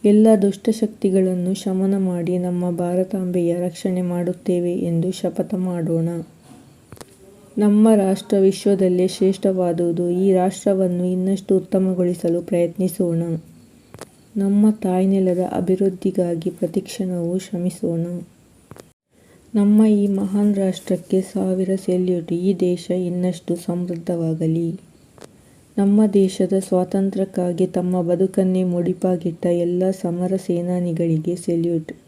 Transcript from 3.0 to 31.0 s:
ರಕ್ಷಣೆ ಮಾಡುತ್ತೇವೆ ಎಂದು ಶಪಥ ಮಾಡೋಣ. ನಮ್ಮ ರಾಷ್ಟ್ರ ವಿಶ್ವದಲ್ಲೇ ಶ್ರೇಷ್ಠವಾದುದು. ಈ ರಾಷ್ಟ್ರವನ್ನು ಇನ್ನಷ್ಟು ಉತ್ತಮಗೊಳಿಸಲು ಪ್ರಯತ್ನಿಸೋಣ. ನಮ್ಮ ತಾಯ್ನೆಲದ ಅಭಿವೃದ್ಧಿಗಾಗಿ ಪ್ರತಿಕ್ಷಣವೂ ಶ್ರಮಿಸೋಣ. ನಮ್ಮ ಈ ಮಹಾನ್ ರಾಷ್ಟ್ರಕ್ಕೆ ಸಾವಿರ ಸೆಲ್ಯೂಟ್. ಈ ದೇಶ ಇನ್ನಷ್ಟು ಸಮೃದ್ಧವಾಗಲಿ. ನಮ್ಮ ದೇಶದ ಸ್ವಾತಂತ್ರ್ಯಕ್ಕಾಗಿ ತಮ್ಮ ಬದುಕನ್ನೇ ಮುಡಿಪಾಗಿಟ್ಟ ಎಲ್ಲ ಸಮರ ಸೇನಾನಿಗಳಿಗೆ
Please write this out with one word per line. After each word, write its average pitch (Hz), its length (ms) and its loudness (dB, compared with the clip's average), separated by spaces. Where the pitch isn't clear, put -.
ರಕ್ಷಣೆ 180 460 -4
ಮಾಡುತ್ತೇವೆ 175 720 -2
ಎಂದು 170 380 -2
ಶಪಥ 185 420 -4
ಮಾಡೋಣ. 170 560 -2
ನಮ್ಮ 214 380 6
ರಾಷ್ಟ್ರ 196 420 2
ವಿಶ್ವದಲ್ಲೇ 190 720 2
ಶ್ರೇಷ್ಠವಾದುದು. 175 1000 0
ಈ 190 240 2
ರಾಷ್ಟ್ರವನ್ನು 185 720 0
ಇನ್ನಷ್ಟು 185 520 0
ಉತ್ತಮಗೊಳಿಸಲು 180 840 0
ಪ್ರಯತ್ನಿಸೋಣ. 175 840 -2
ನಮ್ಮ 202 340 4
ತಾಯ್ನೆಲದ 185 680 2
ಅಭಿವೃದ್ಧಿಗಾಗಿ 185 960 -2
ಪ್ರತಿಕ್ಷಣವೂ 180 880 -4
ಶ್ರಮಿಸೋಣ. 175 680 -4
ನಮ್ಮ 208 300 6
ಈ 208 220 4
ಮಹಾನ್ 202 480 0
ರಾಷ್ಟ್ರಕ್ಕೆ 185 680 -2
ಸಾವಿರ 185 480 -2
ಸೆಲ್ಯೂಟ್. 180 480 0
ಈ 180 260 0
ದೇಶ 180 320 -2
ಇನ್ನಷ್ಟು 180 640 -2
ಸಮೃದ್ಧವಾಗಲಿ. 170 1200 -2
ನಮ್ಮ 202 280 4
ದೇಶದ 190 480 2
ಸ್ವಾತಂತ್ರ್ಯಕ್ಕಾಗಿ 185 1000 0
ತಮ್ಮ 180 340 -2
ಬದುಕನ್ನೇ 185 600 0
ಮುಡಿಪಾಗಿಟ್ಟ 175 840 -2
ಎಲ್ಲ 175 460 0
ಸಮರ 180 440 -4
ಸೇನಾನಿಗಳಿಗೆ 175 1000 -2